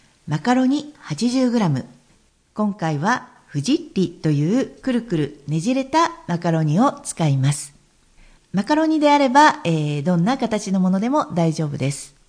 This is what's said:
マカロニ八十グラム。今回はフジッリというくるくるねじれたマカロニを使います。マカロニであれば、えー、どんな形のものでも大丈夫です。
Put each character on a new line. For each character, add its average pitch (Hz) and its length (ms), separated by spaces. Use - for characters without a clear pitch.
マ 151 100
カ 240 160
ロ 262 120
ニ 285 320
八 226 320
十 254 200
グ 233 80
ラ 202 100
ム。 135 180
今 208 200
回 160 240
は 202 300
フ 143 140
ジ 185 120
ッ - 220
リ 190 160
と - 200
い 160 320
う - 40
く - 260
る 233 100
く 180 140
る - 320
ね 156 100
じ 208 160
れ 262 100
た 330 280
マ 170 100
カ 170 140
ロ 160 100
ニ 151 160
を 269 140
使 - 240
い 139 100
ま 135 160
す。 - 220
マ 196 120
カ 302 120
ロ 320 100
ニ 311 140
で 294 100
あ 285 80
れ 277 100
ば、 294 360
え 151 360
ー、 139 40
ど 175 120
ん 170 80
な 262 140
形 220 320
の 190 80
も 185 120
の 190 100
で 233 80
も 294 240
大 165 200
丈 156 140
夫 143 100
で 131 140
す。 - 240